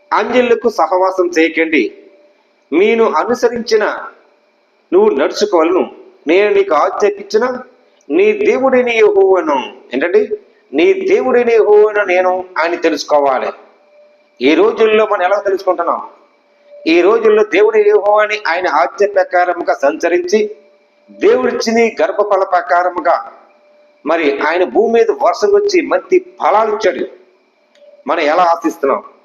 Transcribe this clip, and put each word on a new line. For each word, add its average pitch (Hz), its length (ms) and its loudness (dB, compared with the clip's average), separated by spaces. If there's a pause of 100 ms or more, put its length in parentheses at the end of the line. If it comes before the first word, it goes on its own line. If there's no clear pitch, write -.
(120)
అంజులకు 240 560 0
సహవాసం 185 580 0
చేయకండి, 160 720 -2 (760)
మీను 214 400 2
అనుసరించిన 214 920 -2 (880)
నువ్వు 208 180 4
నడుచుకోవాలను, 165 840 -2 (300)
నేను 202 280 2
నీకు 190 200 2
ఆజ్ఞాపించిన 208 880 -2 (480)
నీ 403 220 2
దేవుడైన 254 560 0
యెహోవాను." 185 880 0 (180)
ఏంటండి? 175 340 0 (440)
నీ 190 200 2
దేవుడైన 240 580 0
యెహోవాను 208 540 4
నేను 185 400 0 (140)
ఆయన 170 160 -2
తెలుసుకోవాలి. 139 800 -2 (880)
ఈ 143 120 4
రోజుల్లో 214 520 2
మనం 202 160 -2
ఎలా 196 180 0
తెలుసుకుంటున్నాం? 170 640 -4 (840)
ఈ 170 140 4
రోజుల్లో 214 440 2
దేవుడు 214 320 2
యెహోవా 208 460 2
అని 208 260 -4
ఆయన 175 200 -2
ఆజ్ఞ 175 380 0
ప్రకారముగా 180 680 0
సంచరించి, 175 840 -2 (540)
దేవుడిచ్చిన 233 680 0
ఈ 226 240 0
గర్భఫల 190 420 0
ప్రకారముగా 175 880 -2 (720)
మరి 160 320 -2
ఆయన 170 260 -2
భూమి 302 280 0
మీద 226 180 2
వర్షం - 380 0
వచ్చి 202 320 2
మంచి 175 380 0
ఫలాలు 208 580 -2
ఇచ్చాడు. 170 300 -4 (1000)
మనం 160 140 -2
ఎలా 160 220 0
ఆశిస్తున్నాం? 156 600 -2 (220)